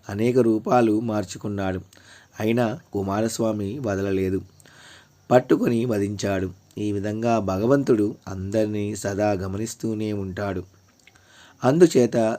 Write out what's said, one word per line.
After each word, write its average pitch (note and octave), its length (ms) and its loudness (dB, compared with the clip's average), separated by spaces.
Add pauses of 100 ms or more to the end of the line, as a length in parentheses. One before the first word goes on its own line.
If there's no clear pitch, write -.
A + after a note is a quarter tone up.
అనేక A2+ 280 0
రూపాలు A2+ 600 4
మార్చుకున్నాడు. G2+ 800 -4 (600)
అయినా A#2 400 0 (140)
కుమారస్వామి G#2+ 840 -2
వదలలేదు, F#2+ 640 -2 (880)
పట్టుకొని B2+ 540 2
వధించాడు. G2+ 680 -2 (260)
ఈ G#2 140 -4
విధంగా G#2+ 480 -2
భగవంతుడు A2 760 2 (120)
అందరినీ G#2 680 -2
సదా G2+ 360 0
గమనిస్తూనే G#2+ 840 -4
ఉంటాడు. G2 500 -6 (1000)
అందుచేత B2 760 4